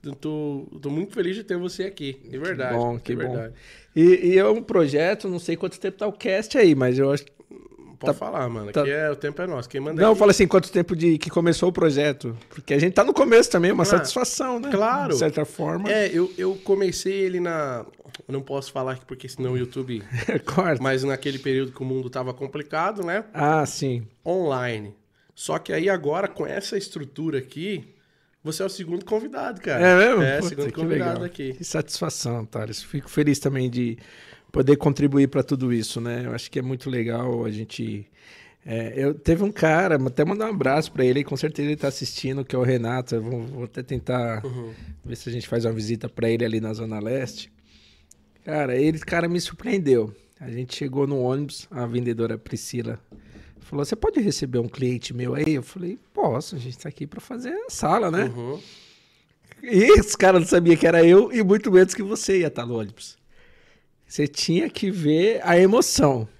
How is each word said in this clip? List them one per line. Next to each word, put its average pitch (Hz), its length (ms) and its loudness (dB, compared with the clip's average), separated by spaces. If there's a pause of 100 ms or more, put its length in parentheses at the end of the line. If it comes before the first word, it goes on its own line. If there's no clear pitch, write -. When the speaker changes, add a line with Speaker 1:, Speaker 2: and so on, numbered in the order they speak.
Speaker 1:
eu 139 100 -12
tô, 151 580 -6
eu - 60 -18
tô 139 100 -8
muito 165 240 -4
feliz 185 220 -2
de 220 80 -8
ter 185 160 -4
você 180 240 -6
aqui, 160 300 -8 (100)
de 117 80 -20
Speaker 2:
Que 131 80 -10
Speaker 1:
verdade, 135 380 -4
Speaker 2:
bom, 120 200 0
Speaker 1:
de 110 60 -10
Speaker 2:
que 123 120 -6
bom. 120 60 -4
Speaker 1:
verdade. 120 340 -6 (420)
Speaker 2:
E, 160 60 6 (320)
e 185 40 8
é 202 100 6
um 226 140 2
projeto, 170 680 2
não 175 120 -4
sei 170 160 -4
quanto 175 240 -8
tempo 190 180 -6
tá 208 80 -4
o 202 60 -4
cast 202 440 -2
aí, 185 200 8
mas 127 220 2
eu 139 140 4
acho 143 120 -2
que - 100 -20 (640)
Speaker 1:
Pode - 140 -2
Speaker 2:
tá, - 140 -4
Speaker 1:
falar, 131 220 -4
mano, 107 240 -8
Speaker 2:
tá. 147 100 0
Speaker 1:
que 139 80 0
é, 151 200 0
o 139 60 -4
tempo 147 240 -8
é 185 60 -4
nosso, 139 220 -8
quem 135 120 -6
manda 156 220 -4
Speaker 2:
Não, 220 80 8
Speaker 1:
aqui 208 80 4
Speaker 2:
fala 208 140 8
assim, 196 140 6
quanto 190 240 2
tempo 175 240 0
de 165 220 4
que - 140 -6
começou 170 400 2
o - 20 -10
projeto, 143 640 0 (140)
porque - 240 -4
a 143 40 4
gente 175 140 2
tá - 120 4
no 277 100 2
começo 226 360 6
também, 180 220 4
uma 208 120 2
Speaker 1:
Claro, - 140 4
Speaker 2:
satisfação, 247 640 -2
né? 277 100 -8
Speaker 1:
claro. 240 440 0
Speaker 2:
De - 40 0
certa 151 260 0
forma. 175 460 -6
Speaker 1:
É, 208 220 2
eu, 180 240 0
eu 190 180 -2 (100)
comecei 190 500 0
ele 185 260 -2
na, 151 460 -4 (420)
eu 131 40 -8
não 135 100 -6
posso 139 300 -8
falar 131 200 -4
aqui 127 140 -12
porque 127 220 -16
senão 127 240 -4
o 127 60 -2
YouTube 127 440 -6 (200)
Speaker 2:
<laughs> - 220 -4
Corta. 165 380 0
Speaker 1:
mas 131 220 0
naquele 135 340 -4
período 131 340 -2
que 135 100 -12
o - 20 -6
mundo 131 260 -6
tava 127 240 -6
complicado, 156 720 -6
né? 190 280 -4
Speaker 2:
Ah, 151 320 2
sim. 123 420 -6 (200)
Speaker 1:
Online. 123 680 -2 (400)
Só - 240 -6
que - 140 -8
aí 165 160 0
agora, 180 400 -2
com - 180 -8
essa 151 300 -8
estrutura 151 640 -8
aqui, 156 500 -10 (540)
você 156 200 -6
é 196 40 -4
o - 20 -4
segundo 175 360 -8
convidado, 233 560 -6
cara. 165 260 0
Speaker 2:
É 180 100 8 (120)
mesmo? 226 140 4
Speaker 1:
É, 135 140 2
Speaker 2:
Puta, 175 140 -2
Speaker 1:
segundo 139 160 -6
Speaker 2:
que 113 60 -6
Speaker 1:
convidado 160 400 -2
Speaker 2:
legal. 175 120 -6
Speaker 1:
aqui. 135 300 -8
Speaker 2:
Que 175 100 -14
satisfação, 143 800 -6
Thales. 110 380 -10
Fico - 260 -10
feliz 147 300 2
também 131 320 -2
de 120 260 -2 (560)
poder 143 240 6
contribuir 143 500 2
pra 131 160 0
tudo 127 300 -2
isso, 117 280 -2
né? 120 260 -6
Eu 120 60 -6
acho 120 160 -10
que 139 120 -6
é - 20 -8
muito 131 260 -8
legal 120 560 -4
a 110 60 -4
gente, 107 560 -10 (580)
é, 113 320 -6
eu, 139 160 0
teve 165 300 0
um 202 80 0
cara, 160 460 2
até 131 280 0
mandar 208 220 -2
um 226 40 -6
abraço 147 420 0
pra 131 120 0
ele, 131 200 2
com 139 120 -6
certeza 151 320 -4
ele 151 80 -2
tá 143 120 -4
assistindo, 131 560 -6
que 127 100 -8
é 127 40 0
o 127 40 2
Renato. 123 540 -2
Eu 110 60 -2
vou, 117 220 -6
vou 123 200 -10
até 127 180 -12
tentar 123 640 -4
Speaker 1:
Uhum. 123 240 -10 (340)
Speaker 2:
ver 120 120 -10
se - 120 -12
a 117 40 -6
gente 120 160 -8
faz 117 160 0
uma 113 80 0
visita 110 360 -6
pra 117 220 -4
ele 117 140 0
ali 110 160 -2
na 110 120 -6
Zona 110 280 -8
Leste. 123 500 -6 (920)
Cara, 143 320 -2
ele, 156 240 2
cara, 170 280 -2
me 175 120 0
surpreendeu. 139 760 0 (240)
A 127 120 -14
gente 123 260 -10
chegou 139 300 -2
no 139 140 -2
ônibus, 135 500 -4
a 123 160 -6
vendedora 117 520 -2
Priscila 113 640 -8 (600)
falou, 143 240 -6
"Você 220 120 -2
pode 427 240 0
receber 139 380 -2
um 117 100 -2
cliente 123 460 -4
meu 123 200 -4
aí?" 151 200 0
Eu 127 80 -2
falei, 180 360 -10 (140)
"Posso, 156 420 -2
a 143 40 -8
gente 123 200 -12
tá 156 100 -14
aqui 147 200 -12
pra - 120 -16
fazer 247 320 -12
a 453 180 -10
sala, 190 400 0
né?" 180 140 0 (120)
Speaker 1:
Uhum. 131 240 -10 (1040)
Speaker 2:
E 240 160 4 (200)
esse - 180 0
cara 185 220 6
não 165 80 4
sabia 170 300 6
que 165 100 2
era 165 180 8
eu 202 280 8
e 226 100 2
muito 208 300 4
menos 185 220 8
que 214 80 -6
você 196 380 0
ia 156 100 0
tá 120 160 -8
no 117 120 -4
ônibus. - 380 -10 (880)
Você 147 200 -2
tinha 180 420 0
que - 220 -4
ver 175 520 2
a 175 160 4
emoção. 151 720 4 (120)